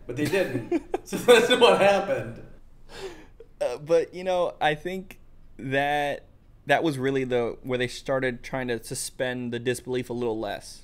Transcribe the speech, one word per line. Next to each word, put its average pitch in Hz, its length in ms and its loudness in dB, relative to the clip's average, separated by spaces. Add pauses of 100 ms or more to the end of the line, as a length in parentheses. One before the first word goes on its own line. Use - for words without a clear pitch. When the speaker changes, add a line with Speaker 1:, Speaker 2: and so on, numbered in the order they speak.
Speaker 1:
But 123 100 -8
they 147 80 0
didn't. 185 580 -2 (120)
Speaker 2:
<laughs> - 100 -6
Speaker 1:
So - 140 -6
that's 233 320 8
what 233 300 6
happened. 143 640 2 (1160)
Speaker 2:
Uh, 123 180 -4
but, 160 360 0
you 180 100 -10
know, 180 360 0
I 151 140 2
think 185 440 -10 (400)
that 143 680 -2 (420)
that 135 160 4
was 151 160 0
really 135 260 0
the, 120 380 -2
where 127 160 -4
they 123 80 0
started 131 560 -4
trying 131 260 -6
to 117 140 -4
suspend 127 680 -6
the 120 80 -4
disbelief 123 500 -4
a - 20 -6
little 120 260 -2
less. - 460 -8